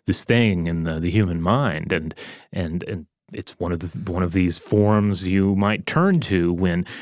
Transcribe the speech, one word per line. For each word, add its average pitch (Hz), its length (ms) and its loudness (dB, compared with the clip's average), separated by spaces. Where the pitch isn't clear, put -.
this - 180 -2
thing 107 440 2
in 82 160 -2
the, 80 160 -2
the 85 100 0
human 90 320 2
mind, 90 500 0
and, 80 220 -2
and, 87 320 -4
and - 220 -8
it's - 260 -12
one 87 140 -2
of 82 60 -4
the, 90 320 -8
one 90 120 0
of 87 80 0
these 90 260 2
forms 104 680 2
you 98 300 2
might 101 280 0
turn 180 360 2
to 87 320 0
when 87 320 0